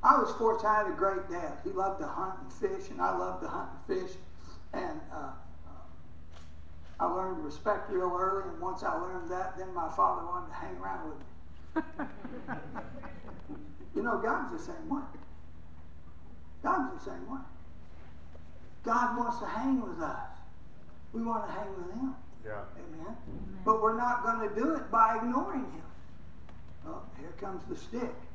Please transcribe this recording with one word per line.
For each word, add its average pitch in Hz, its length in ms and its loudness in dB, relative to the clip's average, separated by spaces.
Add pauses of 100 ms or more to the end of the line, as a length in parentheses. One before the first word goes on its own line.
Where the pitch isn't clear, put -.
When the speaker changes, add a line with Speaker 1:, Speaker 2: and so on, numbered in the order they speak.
Speaker 1:
I 269 140 12
was 220 180 4
fortunate, 220 340 6
I 214 140 8
had 196 40 2
a 165 80 0
great 185 340 2
dad. 170 340 -2
He - 80 0
loved 190 300 2
to 147 60 -2
hunt 190 340 -2
and - 100 -6
fish, - 380 0
and - 100 -6
I - 180 4
loved - 260 0
to - 40 -2
hunt - 280 -2
and - 240 0
fish. - 180 -6 (560)
And, 113 260 -2 (140)
uh, 139 180 -4 (1700)
I - 60 4
learned 175 380 2
respect 202 460 2
real 180 280 4
early, 190 320 2
and 160 120 -6
once 180 220 -2
I - 120 2
learned 180 360 -4
that, 185 260 -2
then 185 160 -6
my 170 160 0
father - 360 4
wanted - 240 -4
to - 60 -10
hang - 220 -6
around 320 320 -4
with - 100 -8
me. - 880 -4
<laughs> - 40 -8 (1800)
You - 100 0
know, 240 160 4
God's - 340 2
the - 180 -4
same - 180 -6
way. 277 120 2 (1600)
God's - 400 2
the - 80 -6
same 185 180 -6
way. 269 120 -4 (1400)
God 240 340 6
wants 240 220 2
to 208 60 -2
hang 254 360 4
with 190 180 -4
us. - 300 -2 (840)
We 113 100 -2
want 226 240 0
to - 60 -4
hang 196 240 -4
with 180 180 -4
him. 262 220 -2 (300)
Speaker 2:
Yeah. 104 160 -4 (160)
Speaker 1:
Amen. 156 280 -8
Speaker 3:
Amen. 226 120 -6 (480)
Speaker 1:
But 220 160 8
we're 220 160 8
not 240 260 4
gonna 226 320 2
do 294 200 4
it 269 140 -4
by 226 280 10
ignoring 269 540 2
him. - 120 -8 (1040)
Oh, - 140 -6 (180)
here 175 200 -6
comes 190 280 -4
the 165 80 -2
stick. 233 400 -2 (200)